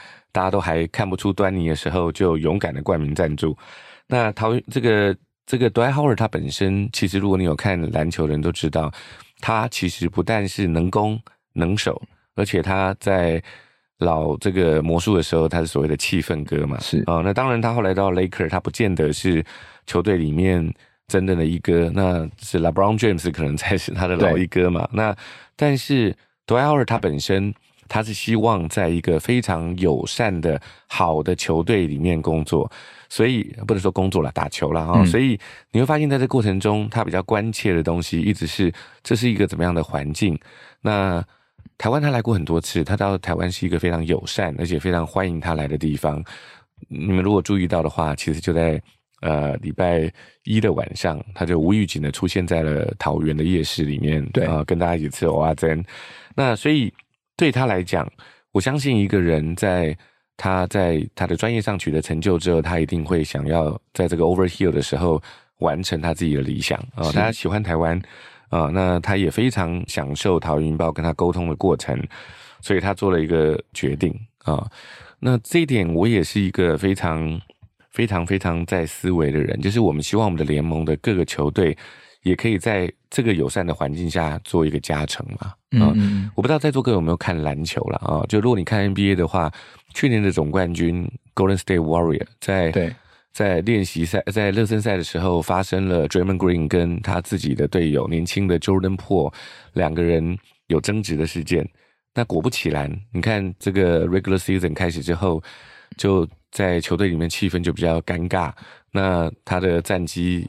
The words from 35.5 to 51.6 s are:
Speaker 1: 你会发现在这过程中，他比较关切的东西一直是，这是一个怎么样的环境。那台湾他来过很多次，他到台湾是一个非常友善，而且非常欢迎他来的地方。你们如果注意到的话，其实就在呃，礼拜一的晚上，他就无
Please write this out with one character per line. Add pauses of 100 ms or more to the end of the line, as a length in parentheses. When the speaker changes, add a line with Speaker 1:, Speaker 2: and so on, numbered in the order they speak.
Speaker 1:
你
会
发
现
在
这
过
程
中，
他
比
较
关
切
的
东
西
一
直
是， (300)
这
是
一
个
怎
么
样
的
环
境。 (400)
那 (560)
台
湾
他
来
过
很
多
次，
他
到
台
湾
是
一
个
非
常
友
善，
而
且
非
常
欢
迎
他
来
的
地
方。 (640)
你
们
如
果
注
意
到
的
话，
其
实
就
在 (400)
呃，
礼
拜 (320)
一
的
晚
上， (100)
他
就
无